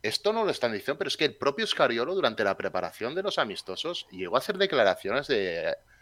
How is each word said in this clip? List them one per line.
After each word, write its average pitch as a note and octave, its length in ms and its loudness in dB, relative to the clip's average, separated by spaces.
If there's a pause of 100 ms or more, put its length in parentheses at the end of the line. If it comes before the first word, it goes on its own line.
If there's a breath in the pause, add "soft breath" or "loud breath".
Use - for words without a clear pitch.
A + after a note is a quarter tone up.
esto D3+ 320 0
no A3+ 100 0
lo F#3 80 2
están A#2+ 220 0
diciendo, C#3 240 -4
pero - 100 -2
es - 80 -2
que - 80 0
el C#3 140 0
propio C#3 280 0
Scariolo B2+ 480 2
durante A#2+ 300 2
la G2 140 2
preparación G2 580 -4
de F#3+ 80 -4
los G3 140 -2
amistosos A#2 720 -4
llegó F#2 240 -4
a C3 40 6
hacer F#3+ 180 -4
declaraciones B2+ 720 2
de, F2 460 0 (280 soft breath)